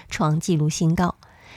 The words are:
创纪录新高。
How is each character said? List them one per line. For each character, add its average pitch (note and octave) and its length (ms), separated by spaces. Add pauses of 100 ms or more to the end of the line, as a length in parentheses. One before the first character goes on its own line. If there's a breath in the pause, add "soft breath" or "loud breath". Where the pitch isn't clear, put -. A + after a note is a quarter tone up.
创 D#3 320
纪 E3+ 160
录 D3+ 140
新 E3 260
高。 F3+ 200 (420 loud breath)